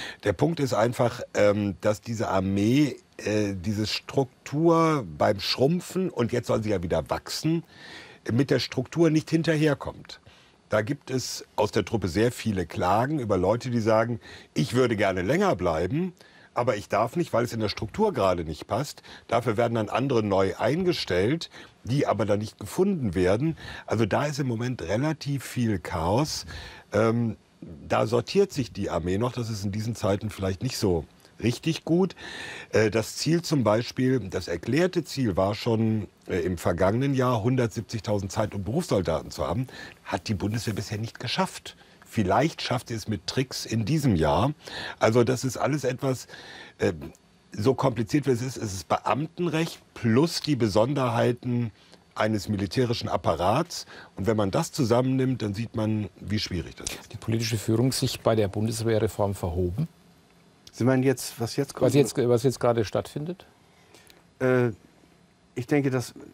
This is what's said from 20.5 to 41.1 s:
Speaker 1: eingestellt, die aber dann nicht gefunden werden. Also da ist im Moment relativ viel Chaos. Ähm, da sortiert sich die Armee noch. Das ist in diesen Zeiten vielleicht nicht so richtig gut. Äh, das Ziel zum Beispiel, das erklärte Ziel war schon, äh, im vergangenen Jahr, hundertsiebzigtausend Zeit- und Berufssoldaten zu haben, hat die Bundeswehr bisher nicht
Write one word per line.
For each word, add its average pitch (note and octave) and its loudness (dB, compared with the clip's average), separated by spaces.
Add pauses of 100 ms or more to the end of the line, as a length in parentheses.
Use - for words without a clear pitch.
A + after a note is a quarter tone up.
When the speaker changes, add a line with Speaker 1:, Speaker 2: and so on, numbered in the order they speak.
Speaker 1:
eingestellt, C3+ 0 (340)
die C3+ 0
aber G#2 0
dann G2+ 2
nicht G#2+ -8
gefunden C#3 0
werden. G#2+ 2 (300)
Also A2+ 2
da A#2+ 0
ist D3 -4
im C#3+ 0
Moment A#2+ -4
relativ C#3 -2
viel G#2+ 0
Chaos. F2+ -2 (480)
Ähm, A2+ 2 (260)
da - -2
sortiert A#2+ 0
sich C3 -4
die - -4
Armee F2 -2
noch. B2 -2
Das A#2 -6
ist G#2 -6
in G2+ -4
diesen A2 -4
Zeiten G#2 -2
vielleicht F#2+ -4
nicht B2+ -4
so F2 2 (400)
richtig B2 -2
gut. F3 2 (560)
Äh, G#2+ 6
das G#2+ -2
Ziel E3 0
zum D3 0
Beispiel, A#2+ 2 (100)
das F#2+ -6
erklärte D3+ 0
Ziel A#2 -2
war F#2+ 2
schon, A2 0 (200)
äh, F#2 -2
im F2 -2
vergangenen G#2 2
Jahr, B2 2
hundertsiebzigtausend A2 -2
Zeit- A2 -4
und G2+ -6
Berufssoldaten G2 -2
zu - -6
haben, G#2+ -2 (380)
hat - -6
die G#2+ 0
Bundeswehr G#2 -2
bisher G#2+ -6
nicht A2 -8